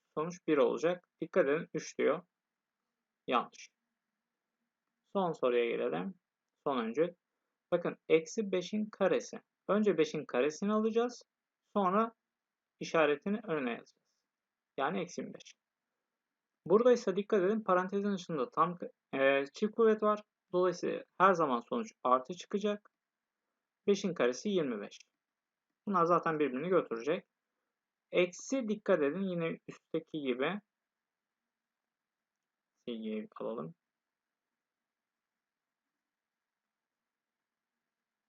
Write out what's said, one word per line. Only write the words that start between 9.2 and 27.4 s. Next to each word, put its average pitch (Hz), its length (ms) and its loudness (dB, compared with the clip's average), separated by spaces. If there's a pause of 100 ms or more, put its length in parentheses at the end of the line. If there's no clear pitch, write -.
Önce 202 300 2
beşin 156 280 0
karesini 151 480 0
alacağız. 226 500 0 (500)
Sonra 202 400 2 (680)
işaretini 165 640 2
önüne 151 260 -2
yazacağız. - 260 -10 (840)
Yani 165 240 -2
eksi 175 200 -8
yirmi - 120 -12
beş. - 200 -20 (1120)
Burada 220 260 6
ise 220 240 0
dikkat 202 280 0
edin, 214 200 0
parantezin 190 500 0
dışında 165 360 -4
tam, 170 280 0 (360)
e, 139 400 2
çift 214 220 -4
kuvvet 220 280 4
var. 208 200 0 (300)
Dolayısıyla 180 500 0 (140)
her 190 160 6
zaman 147 260 2
sonuç 117 340 -6 (100)
artı 127 300 2
çıkacak. 208 580 -6 (960)
Beşin 196 260 2
karesi 127 360 0
yirmi 143 320 0
beş. - 180 -14 (880)
Bunlar 185 180 2
zaten 165 340 2
birbirini 143 300 -2
götürecek. 151 560 0 (880)